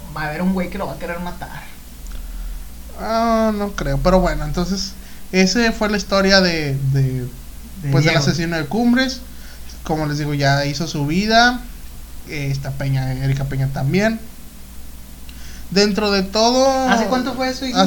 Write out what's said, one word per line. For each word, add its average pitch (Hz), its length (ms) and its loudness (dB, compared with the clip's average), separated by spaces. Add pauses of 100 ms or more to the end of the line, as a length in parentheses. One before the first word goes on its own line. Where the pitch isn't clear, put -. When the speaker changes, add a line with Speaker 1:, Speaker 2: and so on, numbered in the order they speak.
(180)
Speaker 1:
va 156 60 -6
a 151 60 -4
haber 160 120 -6
un 190 120 2
güey 180 180 -2
que 196 80 -6
lo 175 80 -4
va 170 60 -6
a - 40 -8
querer 175 220 -6
matar. - 420 -8 (1400)
Speaker 2:
Ah, 226 560 2
no 202 180 -2
creo, 139 260 -2
pero 180 200 6
bueno, 151 240 2
entonces, 175 500 -2 (380)
ese 190 400 4
fue 220 180 0
la 208 80 0
historia 196 440 4
de... 156 340 0 (180)
de, 135 100 4
Speaker 1:
De 127 240 -2 (640)
Speaker 2:
pues, 139 140 6
del 170 80 4
Speaker 1:
Diego. 160 60 4
Speaker 2:
asesino 170 380 0
de 156 80 -2
Cumbres. 240 560 2 (600)
Como 156 240 -2
les 147 100 -2
digo, 147 160 -2
ya 139 320 2
hizo 147 220 -2
su 147 180 -2
vida, 226 560 4 (680)
eh, 147 240 -6
esta 135 200 -4
Peña, 135 420 0
Erika 135 320 0
Peña 135 220 0
también. 185 520 2 (1500)
Dentro 202 400 4
de 196 120 2
todo, 240 460 4 (200)
Speaker 1:
¿Hace 226 160 4
cuánto 254 280 0
fue 262 160 -2
eso, 254 140 -6
dijimos? 254 240 4